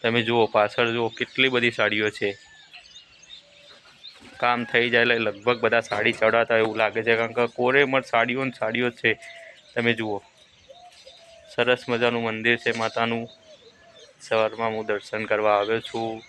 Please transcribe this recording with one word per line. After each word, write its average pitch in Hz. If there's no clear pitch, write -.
તમે 117
જુઓ, 117
પાછળ 113
જુઓ, 117
કેટલી 131
બધી 120
સાડીઓ 107
છે. -
કામ 120
થઈ 120
જાય 117
એટલે 120
લગભગ 110
બધા 117
સાડી 110
ચડાવતા 113
એવું 110
લાગે 110
છે, 113
કારણ 113
કે 120
કોરેમઠ 131
સાડીઓ 120
ને 131
સાડીઓ 120
જ -
છે. 113
તમે 117
જુઓ, 110
સરસ 123
મજાનું 120
મંદિર 113
છે 117
માતાનું. 117
સવારમાં 110
હું 110
દર્શન 107
કરવા 107
આવ્યો 110
છું 113